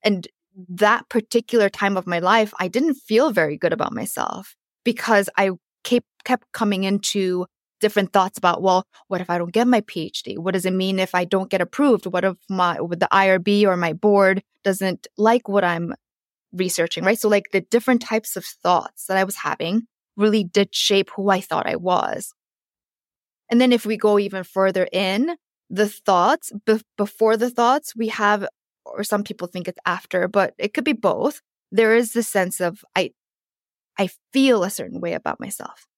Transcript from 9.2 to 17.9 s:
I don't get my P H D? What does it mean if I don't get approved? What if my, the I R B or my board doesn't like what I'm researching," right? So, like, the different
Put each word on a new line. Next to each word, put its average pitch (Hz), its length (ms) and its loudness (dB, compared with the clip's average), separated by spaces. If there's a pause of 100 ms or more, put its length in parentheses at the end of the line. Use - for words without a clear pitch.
I 175 80 0
don't 175 120 -6
get 233 160 2
my 247 140 4
P 185 200 -10
H - 200 -10
D? - 160 -12
What 180 160 -4
does 185 140 -2
it 185 60 -2
mean 190 260 -2
if 185 160 -2
I 180 100 0
don't 190 240 -2
get 190 100 0
approved? 220 460 0
What 175 180 -2
if 185 140 -2 (100)
my, 180 280 0
the 170 340 -2
I 196 220 4
R 190 80 4
B 202 260 2
or 185 100 2
my 170 180 -2
board 196 500 4 (200)
doesn't 190 440 -4 (100)
like 226 320 2
what 196 140 2
I'm 170 320 -4 (580)
researching," 175 500 -2
right? 208 140 2
So, 220 100 -2
like, 202 240 2
the 190 100 2
different 240 380 2